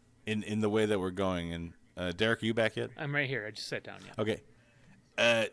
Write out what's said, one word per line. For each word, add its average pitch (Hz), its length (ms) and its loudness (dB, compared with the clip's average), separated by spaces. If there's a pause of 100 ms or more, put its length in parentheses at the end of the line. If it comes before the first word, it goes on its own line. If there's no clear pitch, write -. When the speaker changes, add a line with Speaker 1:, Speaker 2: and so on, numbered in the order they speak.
(260)
Speaker 1:
in, 107 160 -2
in 104 180 -2
the 107 80 4
way 107 160 4
that 104 160 2
we're 92 120 0
going, 90 420 0
and, 85 180 -8 (240)
uh, 90 160 -2
Derek, 110 300 2
are 110 40 0
you 113 60 2
back 110 240 2
yet? 117 220 -4
Speaker 2:
I'm 143 160 -4
right 143 140 0
here. 123 180 -4
I 110 60 -8
just - 160 -12
sat 113 160 -6
down, 98 200 -14
yeah. - 180 -10
Speaker 1:
Okay. 107 200 -2 (760)
Uh, 113 360 4